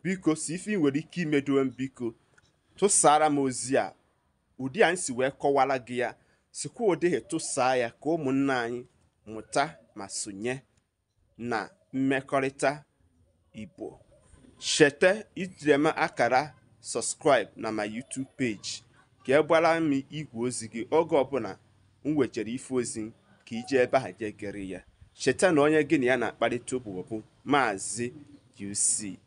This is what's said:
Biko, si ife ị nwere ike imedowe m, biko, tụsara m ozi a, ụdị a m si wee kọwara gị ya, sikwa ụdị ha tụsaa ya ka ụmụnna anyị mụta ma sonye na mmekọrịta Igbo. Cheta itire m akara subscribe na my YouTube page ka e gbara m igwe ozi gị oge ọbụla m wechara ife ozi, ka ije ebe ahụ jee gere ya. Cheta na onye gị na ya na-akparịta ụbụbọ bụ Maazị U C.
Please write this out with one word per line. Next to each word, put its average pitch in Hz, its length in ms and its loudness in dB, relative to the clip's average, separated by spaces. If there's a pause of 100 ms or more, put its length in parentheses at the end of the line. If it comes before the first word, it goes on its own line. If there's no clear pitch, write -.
Biko, 180 320 0
si 151 200 -8
ife 196 160 -8
ị 208 80 0
nwere 143 200 2
ike 175 220 -8
imedowe 139 400 2
m, 135 160 0
biko, 131 300 -8 (680)
tụsara 151 540 4
m 143 100 2
ozi 131 380 0
a, 101 160 0 (640)
ụdị 131 240 -6
a 165 80 6
m 180 60 -2
si 156 160 -8
wee 127 160 0
kọwara 139 500 2
gị 120 180 -8
ya, 117 120 -2 (420)
sikwa - 360 -10
ụdị 165 260 2
ha 135 80 0
tụsaa 131 540 0
ya 120 140 0
ka - 200 -6
ụmụnna 139 520 0
anyị 123 240 -8 (420)
mụta 110 360 -4 (320)
ma 101 140 -12
sonye 110 520 -6 (760)
na 113 320 -4 (240)
mmekọrịta 135 920 -2 (680)
Igbo. - 460 -14 (600)
Cheta 185 640 4 (120)
itire 147 420 0
m 147 100 2
akara 143 680 0 (280)
subscribe - 720 0
na 110 160 -6
my 107 140 -4
YouTube 127 520 -10
page 113 440 -4 (440)
ka 135 140 4
e 156 40 4
gbara 165 360 4
m 156 140 0 (160)
igwe 123 380 -8
ozi 113 200 -8
gị 113 240 -10
oge 160 240 2
ọbụla 127 420 0 (460)
m 151 140 0
wechara 113 320 0
ife 131 240 -8
ozi, 113 380 -4 (340)
ka 113 100 -10
ije 123 280 -2
ebe 123 140 2
ahụ 95 220 0
jee 107 120 -6
gere 101 360 -10
ya. 92 160 -10 (300)
Cheta 180 380 2
na 147 100 6
onye 151 220 6
gị 160 160 2
na 123 60 0
ya 127 120 4
na-akparịta 120 600 -2
ụbụbọ 101 320 -8
bụ 110 140 -8 (200)
Maazị 120 720 -2 (460)
U 101 160 -8
C. - 520 -4